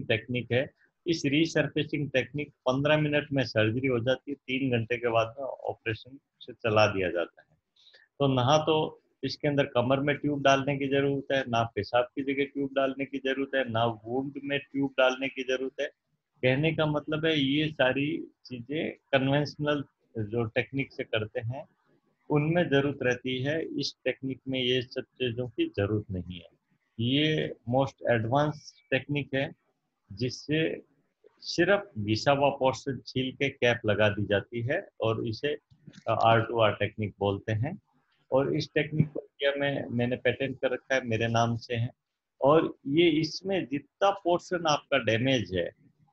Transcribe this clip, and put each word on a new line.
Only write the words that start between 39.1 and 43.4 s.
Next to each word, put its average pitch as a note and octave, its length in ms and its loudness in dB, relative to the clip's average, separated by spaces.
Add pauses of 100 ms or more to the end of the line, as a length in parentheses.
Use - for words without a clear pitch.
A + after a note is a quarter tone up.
इंडिया - 380 -4
में C#3 300 -2
मैंने A#2+ 280 -2
patent B2+ 440 -2
कर C3 100 0
रखा B2+ 240 -4
है, B2+ 100 0
मेरे A2+ 240 0
नाम A#2 280 2
से A#2+ 180 -8
है। A#2 160 -4 (500)
और D3+ 340 4 (140)
ये E3 220 4
इसमें D#3+ 560 -2